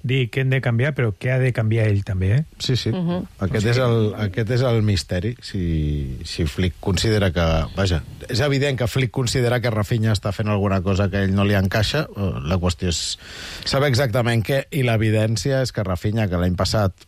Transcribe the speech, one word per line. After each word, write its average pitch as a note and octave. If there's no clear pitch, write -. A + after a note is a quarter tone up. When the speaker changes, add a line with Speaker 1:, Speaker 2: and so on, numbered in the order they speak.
Speaker 1:
dir B2+
què C3+
hem C3
de C3
canviar, B2
però A#2
què B2+
ha C3
de C3
canviar A2
ell G2+
també, F#2
eh? D3+
Speaker 2:
Sí, B2+
sí. A2+
Speaker 1:
Mhm. F3
Speaker 2:
Aquest -
Speaker 1:
O G#2+
sigui A#2
Speaker 2:
és A#2+
el, A2+
aquest G2+
és B2
el A2+
misteri. F#2
Si, F#2+
si F2+
Flick F2+
considera G2+
que... E2+
Vaja, F2+
és A#2
evident C#3
que A#2+
Flick B2+
considera B2
que A2+
Rafinha A2
està G#2
fent G#2+
alguna G2
cosa G2
que G2
a G2
ell F#2+
no G2+
li G2+
encaixa. G#2
Eh, G2
la F2+
qüestió F2
és -
saber C#3
exactament A#2
què, C#3
i C#3+
l'evidència A2
és -
que A2+
Rafinha, G#2
que F2
l'any F2+
passat F#2+